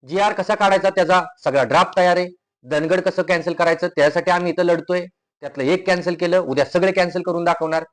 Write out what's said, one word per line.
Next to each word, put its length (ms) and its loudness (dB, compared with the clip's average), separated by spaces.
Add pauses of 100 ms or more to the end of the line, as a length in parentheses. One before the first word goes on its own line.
जीआर 240 0
कसा 220 -2
काढायचा 360 2
त्याचा 320 2 (220)
सगळा 180 2
ड्राफ्ट 340 2
तयार 200 4
आहे, 120 -2 (340)
धनगड 380 -2
कसं 220 -2
कॅन्सल 300 -2
करायचं 360 0
त्यासाठी 420 0
आम्ही 220 0
इथं 100 -2
लढतोय, 440 0 (340)
त्यातलं 240 -8
एक 220 0
कॅन्सल 280 -2
केलं, 260 2
उद्या 240 0
सगळे 280 0
कॅन्सल 300 -2
करून 220 -4
दाखवणार. 480 -2